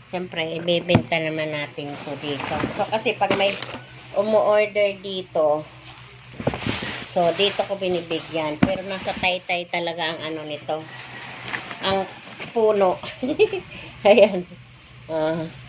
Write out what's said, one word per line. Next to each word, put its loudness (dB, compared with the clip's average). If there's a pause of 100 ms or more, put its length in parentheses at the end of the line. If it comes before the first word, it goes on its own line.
Siyempre, -6 (160)
ibebenta 2
naman -2
natin -6 (160)
to -6
dito. -4 (240)
So, 0
kasi 0
pag 2
may 2 (640)
umu-order 4
dito, 0 (1400)
so, 4
dito 2
ko -4
binibigyan. -2
Pero 0
nasa -6
Taytay -2
talaga -2
ang -8
ano -6
nito. -6 (960)
Ang 0 (480)
puno. 6 (240)
<laughs> 0
Ayan. 8 (640)
Ah. 0 (200)